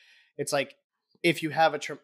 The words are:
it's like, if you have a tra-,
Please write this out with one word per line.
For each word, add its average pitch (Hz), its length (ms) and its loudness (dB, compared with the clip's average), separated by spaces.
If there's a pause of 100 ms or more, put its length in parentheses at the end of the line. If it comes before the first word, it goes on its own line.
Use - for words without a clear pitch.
(380)
it's 143 140 -6
like, 139 240 -2 (460)
if 170 200 2
you 156 80 -4
have 156 240 2
a 147 60 -6
tra-, 147 240 -10